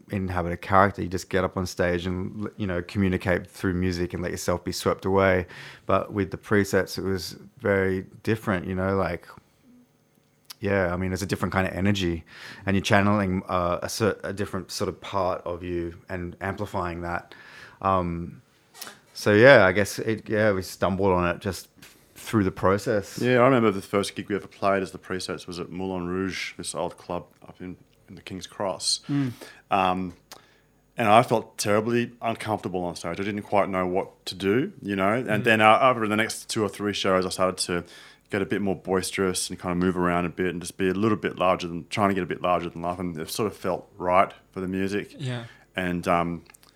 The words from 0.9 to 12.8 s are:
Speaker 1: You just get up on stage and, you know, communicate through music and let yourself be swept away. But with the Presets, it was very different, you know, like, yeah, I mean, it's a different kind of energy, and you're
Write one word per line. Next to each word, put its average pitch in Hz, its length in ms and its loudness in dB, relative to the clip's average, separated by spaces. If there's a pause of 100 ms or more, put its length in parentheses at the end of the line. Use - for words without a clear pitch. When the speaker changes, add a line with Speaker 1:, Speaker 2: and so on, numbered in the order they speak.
Speaker 1:
You 92 60 -4
just 90 220 -6
get 92 120 2
up 92 140 -2
on 92 100 -2
stage 87 400 0
and, 101 500 -6
you 104 100 -6
know, 90 160 -2
communicate 92 680 0
through 95 240 -2
music 90 400 0
and 87 80 -6
let 87 80 -4
yourself 87 320 -2
be - 80 -6
swept - 340 -2
away. 95 420 4 (400)
But 95 260 0
with 98 180 -2
the - 60 -10
Presets, 98 600 0
it 92 60 -6
was 92 320 -4 (240)
very 95 480 0 (160)
different, 101 460 -2
you 95 80 -4
know, 95 200 0
like, 87 300 -4 (1300)
yeah, 98 320 2
I 90 40 -4
mean, 92 160 -2
it's 92 100 -4
a 98 40 -6
different 95 260 -4
kind 95 140 2
of - 80 -6
energy, 90 500 0 (400)
and 98 120 0
you're 92 80 0